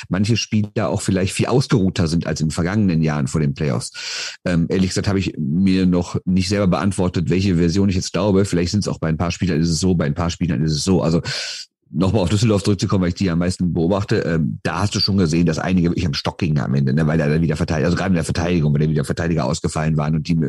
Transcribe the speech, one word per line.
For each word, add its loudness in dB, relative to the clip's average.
manche 0
Spieler -2
auch -2
vielleicht 0
viel 0
ausgeruhter 2
sind 0
als -4
in 0
vergangenen 0
Jahren 0
vor -2
den 0
Playoffs. -6
Ähm, 0
ehrlich 2
gesagt -2
habe 2
ich -2
mir 2
noch 2
nicht 2
selber 2
beantwortet, 0
welche 2
Version 2
ich 0
jetzt -4
glaube. 2
Vielleicht -2
sind's 0
auch -4
bei -4
ein 0
paar -2
Spielern 0
ist 2
es 0
so, 2
bei 0
ein -2
paar -2
Spielern -2
ist 0
es -2
so. 2
Also 2
nochmal 0
auf 0
Düsseldorf 2
zurückzukommen, 0
weil 2
ich -4
die 0
am 0
meisten 0
beobachte, 0
ähm, -2
da -4
hast -2
du 0
schon 0
gesehen, 2
dass 0
einige 2
wirklich -2
am -2
Stock -6
gingen 0
am -2
Ende, 0
ne, 2
weil 2
er 0
dann 2
wieder 0
verteidigt, -2
also 2
gerade -2
in 4
der 0
Verteidigung, 0
weil 2
dann 2
wieder 0
Verteidiger -2
ausgefallen -2
waren 0
und -4
die 0